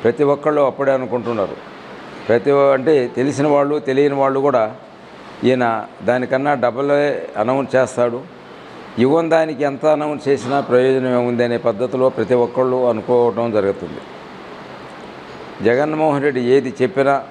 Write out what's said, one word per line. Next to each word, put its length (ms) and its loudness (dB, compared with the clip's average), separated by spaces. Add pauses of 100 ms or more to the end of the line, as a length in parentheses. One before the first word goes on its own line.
ప్రతి 200 2 (100)
ఒక్కళ్ళు 340 0
అప్పుడే 300 0
అనుకుంటున్నారు. 580 -4 (720)
ప్రతి 300 2
ఒ-, 180 4
అంటే 180 2 (220)
తెలిసిన 400 0
వాళ్ళు 200 2 (120)
తెలియని 340 2
వాళ్ళు 240 2
కూడా 160 4 (880)
ఈయన 180 4 (440)
దానికన్నా 420 0 (120)
డబులే 360 0 (420)
అనౌన్స్ 340 -2
చేస్తాడు, 440 0 (840)
ఇవ్వని 300 2
దానికి 360 0
ఎంత 160 -6 (100)
అనౌన్స్ 340 -4
చేసినా 300 0 (100)
ప్రయోజనం 480 4
ఏముంది 300 0
అనే 100 0 (100)
పద్ధతిలో 400 0 (100)
ప్రతి 280 2
ఒక్కళ్ళు 340 0 (120)
అనుకోవటం 680 2
జరుగుతుంది. 440 -2 (1700)
జగన్మోహన్ 600 0
రెడ్డి 160 0 (120)
ఏది 260 0
చెప్పినా 360 2 (140)